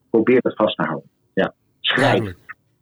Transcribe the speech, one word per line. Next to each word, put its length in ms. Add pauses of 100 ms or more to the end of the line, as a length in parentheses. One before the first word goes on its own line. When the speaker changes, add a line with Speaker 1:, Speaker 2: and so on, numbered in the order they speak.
Speaker 1:
Probeer 300
dat 160
vast 200
te 60
houden. 260 (260)
Ja. 200 (260)
Schrijf. 300
Speaker 2:
Duidelijk. 280 (440)